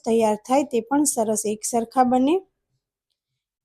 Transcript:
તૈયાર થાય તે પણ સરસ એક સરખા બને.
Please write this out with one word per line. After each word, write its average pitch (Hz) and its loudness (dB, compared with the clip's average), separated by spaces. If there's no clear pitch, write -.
તૈયાર 226 2
થાય 262 0
તે 240 -4
પણ 285 0
સરસ 220 -2
એક 214 -4
સરખા 233 0
બને. 262 0